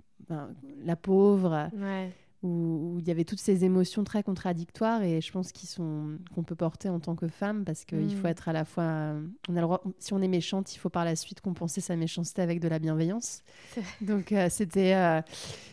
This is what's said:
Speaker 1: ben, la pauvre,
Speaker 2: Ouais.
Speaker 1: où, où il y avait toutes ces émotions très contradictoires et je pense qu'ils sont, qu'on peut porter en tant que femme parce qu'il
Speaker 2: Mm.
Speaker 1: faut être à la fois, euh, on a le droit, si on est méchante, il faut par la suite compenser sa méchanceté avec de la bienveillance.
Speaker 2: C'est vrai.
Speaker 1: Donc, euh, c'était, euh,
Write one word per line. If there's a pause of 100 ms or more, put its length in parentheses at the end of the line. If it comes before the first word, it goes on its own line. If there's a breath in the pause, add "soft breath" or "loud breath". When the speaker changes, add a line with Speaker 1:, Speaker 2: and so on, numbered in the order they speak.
(280)
Speaker 1:
ben, (340)
la
pauvre,
Speaker 2:
Ouais. (320 loud breath)
Speaker 1:
où,
où
il
y
avait
toutes
ces
émotions
très
contradictoires
et
je
pense
qu'ils
sont, (180)
qu'on
peut
porter
en
tant
que
femme
parce
qu'il
Speaker 2:
Mm.
Speaker 1:
faut
être
à
la
fois,
euh, (240)
on
a
le
droit, (180)
si
on
est
méchante,
il
faut
par
la
suite
compenser
sa
méchanceté
avec
de
la
bienveillance. (320 loud breath)
Speaker 2:
C'est
vrai. (120)
Speaker 1:
Donc,
euh,
c'était,
euh, (520 loud breath)